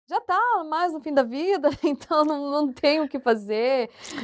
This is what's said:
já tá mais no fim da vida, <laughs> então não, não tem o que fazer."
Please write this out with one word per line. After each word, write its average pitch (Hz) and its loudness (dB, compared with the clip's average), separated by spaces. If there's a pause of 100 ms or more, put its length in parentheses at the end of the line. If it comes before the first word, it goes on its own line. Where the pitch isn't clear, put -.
já 403 -2
tá 381 0 (300)
mais 330 0
no 311 -8
fim 294 -6
da 269 4
vida, 294 0
<laughs> - -2
então 302 2
não, 285 -2
não 285 0
tem 302 2
o 285 -2
que 277 -6
fazer." 226 0 (340)